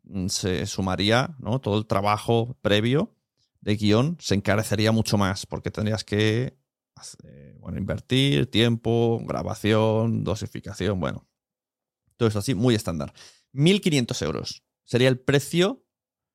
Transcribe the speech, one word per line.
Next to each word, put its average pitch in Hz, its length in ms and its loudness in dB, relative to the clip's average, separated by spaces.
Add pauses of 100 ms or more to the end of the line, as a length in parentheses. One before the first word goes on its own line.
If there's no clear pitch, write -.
mm, 92 240 -6
se 92 400 -2
sumaría, 104 720 0
¿no? 120 200 -4
Todo 104 200 -2
el 104 80 -6
trabajo 110 720 0
previo 120 540 2 (460)
de 104 160 0
guión 110 420 2
se - 160 -2
encarecería 107 560 0
mucho 110 260 2
más, 95 280 0
porque - 260 -8
tendrías 107 320 -4
que 107 540 -2 (380)
hace-, - 640 -20
bueno, 87 200 -10
invertir 135 680 0
tiempo, 117 760 2
grabación, 110 1000 0
dosificación, 95 760 -4
bueno. - 280 -6 (880)
Todo 113 140 2
eso 107 100 -2
así, 110 160 -2
muy 117 200 2
estándar. 85 380 -6 (380)
Mil 175 300 4
quinientos 143 400 0
euros - 420 -6 (220)
sería 127 240 4
el 127 100 2
precio 170 680 0 (500)